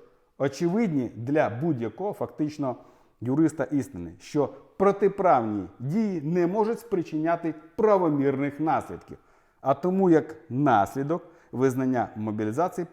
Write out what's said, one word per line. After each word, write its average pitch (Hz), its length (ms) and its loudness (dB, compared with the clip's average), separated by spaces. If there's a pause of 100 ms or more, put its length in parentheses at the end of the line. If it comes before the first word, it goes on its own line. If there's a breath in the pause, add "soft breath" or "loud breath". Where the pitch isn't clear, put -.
(380 soft breath)
очевидні 165 760 0
для 127 340 0
будь-якого 117 640 -4
фактично 139 640 -4 (440 soft breath)
юриста 147 440 0
істини, 95 540 -4
що 143 300 -2 (280)
протиправні 180 920 2 (100)
дії 180 440 -2
не 170 240 0
можуть 220 340 -2
спричиняти 165 720 -2 (220)
правомірних 143 840 2
наслідків, 117 580 -4 (420 soft breath)
а 135 140 2
тому 185 360 2
як - 260 4 (120)
наслідок 135 720 2 (300 loud breath)
визнання 127 640 0
мобілізації 110 760 -2